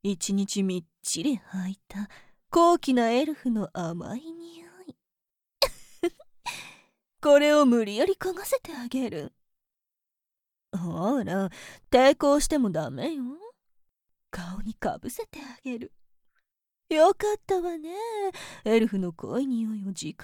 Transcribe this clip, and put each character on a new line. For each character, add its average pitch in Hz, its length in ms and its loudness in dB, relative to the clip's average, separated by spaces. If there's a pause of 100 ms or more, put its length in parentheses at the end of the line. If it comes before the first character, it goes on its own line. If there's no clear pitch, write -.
一 196 300 -4
日 196 300 -2
み 185 160 -2
っ 165 60 -8 (180)
ち - 200 -6
り 269 160 0 (140)
履 190 160 -6
い 196 100 -10 (100)
た 202 200 -10 (420)
高 339 280 6
貴 262 160 0
な 233 160 2
エ 262 160 2
ル 311 80 -4
フ - 160 -4
の 220 240 -2
甘 170 420 -8
い 320 160 -12
匂 339 340 -18 (200)
い。 294 100 -20 (640)
<laughs> - 560 -2 (1040)
こ 285 180 8
れ 294 160 6
を 294 120 6
無 240 180 4
理 208 120 -6
や 285 100 2
り 392 80 0
嗅 370 200 -6
が 392 120 -12
せ 508 140 -2
て 330 140 -14
あ 240 120 -10
げ 254 240 -4
る。 151 240 -10 (1400)
ほ 180 520 -2
ら、 190 260 -4 (400)
抵 262 260 6
抗 294 240 4
し - 80 -2
て 311 100 0
も 220 120 2
ダ 156 200 -4
メ 180 240 -6
よ。 262 100 -8 (1040)
顔 180 320 -10
に 220 120 -6
か - 240 -6
ぶ - 120 -12
せ - 160 -12
て - 160 -20
あ 247 200 -18
げ 247 160 -8
る。 370 140 -14 (960)
よ 320 260 6
か - 120 -4 (100)
っ - 100 -20
た 370 140 0
わ 339 160 -4
ね。 320 180 -12 (680)
エ 220 140 4
ル 226 80 4
フ 202 120 -4
の 180 140 -6
濃 170 280 -6
い 277 60 -2
匂 226 280 -4
い 202 100 -8
を 196 60 -8
直 302 340 -10